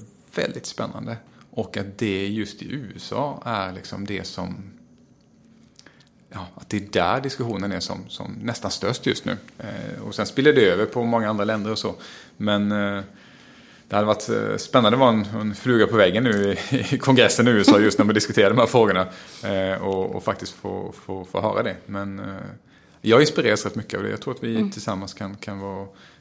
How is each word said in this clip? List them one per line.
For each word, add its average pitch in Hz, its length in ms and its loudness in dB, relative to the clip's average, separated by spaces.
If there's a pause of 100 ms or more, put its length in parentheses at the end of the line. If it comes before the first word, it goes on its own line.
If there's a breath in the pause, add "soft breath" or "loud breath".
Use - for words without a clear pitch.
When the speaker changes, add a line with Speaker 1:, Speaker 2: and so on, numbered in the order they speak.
(340)
Speaker 1:
väldigt - 320 -6
spännande. 113 500 -10 (340 soft breath)
Och - 260 -8
att 101 220 -8
det 98 300 -2
just 104 340 -8
i - 40 -14
U 120 300 -12
S - 200 -12
A 139 280 -6
är 98 280 -4
liksom 98 340 -12
det 95 200 -8
som, 92 300 -10 (1700 soft breath)
ja, 95 240 -12
att - 140 -20
det 107 80 -4
är 98 160 -6
där 95 280 2
diskussionen 113 520 -6
är 92 80 -6
som, - 280 -10
som 101 240 -12 (100)
nästan 110 280 -6
störst - 360 -4
just - 180 -2
nu. 101 120 -4 (220)
Eh, 107 440 -12
och 107 120 -10
sen 104 120 -2
spiller 143 260 4
det 120 180 8
över 95 160 2
på 123 180 -4
många 113 260 0
andra 104 140 0
länder 107 280 -2
och 104 60 -4
så. 95 160 -4 (420 loud breath)
Men, 104 360 0
eh, 101 300 -2 (840 loud breath)
det 98 80 -4
hade 107 100 2
varit, - 220 0
eh, 107 280 -2
spännande 113 400 4
att 135 40 2
vara 127 120 6
en, 110 120 0 (160)
en 107 140 -4
fluga 113 320 4
på 104 100 0
väggen 101 280 6
nu 101 320 2 (140)
i, 131 180 0
<laughs> 139 60 0
i 123 40 -2
kongressen 123 500 6
i - 20 6
U 110 100 6
S 95 80 6
A 104 120 10
just 104 180 4
när 104 60 4
man 107 100 4
diskuterar 104 360 4
de 110 80 2
här 117 80 6
frågorna. 101 400 4 (380 loud breath)
Eh, 95 380 -2
och, 95 340 -2
och 95 80 -8
faktiskt - 280 -4
få, 98 400 -10
få, 95 320 -12
få - 160 -4
höra 107 220 0
det. 98 140 -4 (100)
Men, 98 320 -8
eh, 101 80 -12 (760 soft breath)
jag 110 200 6
inspireras 139 440 2
rätt 95 100 -6
mycket 107 240 -8
av 98 60 -4
det. 104 60 -4
Jag 104 100 -8
tror 131 140 -8
att - 80 -12
vi 113 140 -4
Speaker 2:
Mm. 104 140 0
Speaker 1:
tillsammans 98 440 -8
kan, 98 220 -12
kan 101 220 -12
vara, 98 280 -10 (340 soft breath)